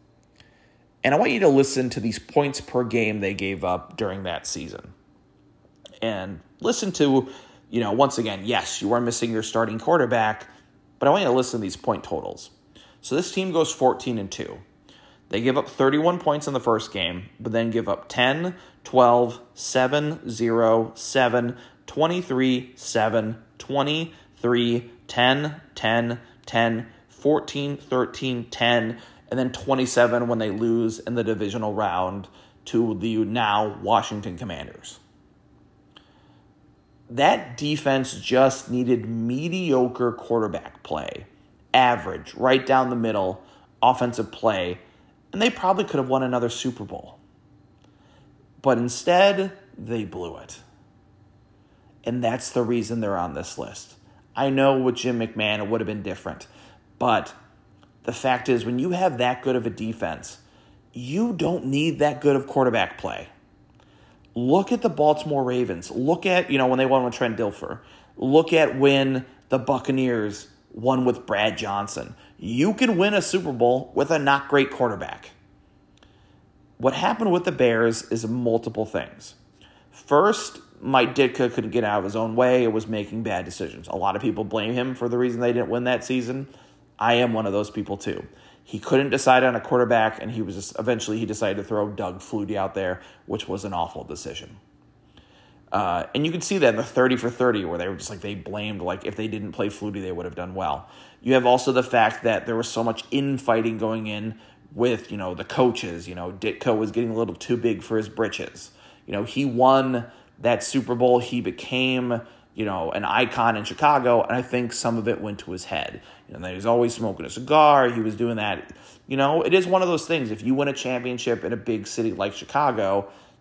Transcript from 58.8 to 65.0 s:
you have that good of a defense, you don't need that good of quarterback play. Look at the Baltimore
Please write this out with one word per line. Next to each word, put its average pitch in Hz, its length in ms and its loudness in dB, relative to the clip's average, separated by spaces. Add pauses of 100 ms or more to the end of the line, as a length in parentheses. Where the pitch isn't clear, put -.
you 175 100 0
have 180 280 0
that 123 240 0
good 131 120 0
of 120 120 -2
a 113 40 -4
defense, 98 680 -8 (540)
you 165 420 -4
don't 165 320 -2
need 143 340 0
that 147 200 2
good 143 140 4
of 135 120 0
quarterback 117 520 2
play. 55 300 -8 (1080)
Look 139 360 2
at 247 120 -2
the 233 60 4
Baltimore 147 560 2